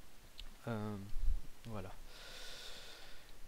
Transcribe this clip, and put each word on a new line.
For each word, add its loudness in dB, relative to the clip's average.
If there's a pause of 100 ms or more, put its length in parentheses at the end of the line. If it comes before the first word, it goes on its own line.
(680)
Euh, 0 (720)
voilà. -4 (1600)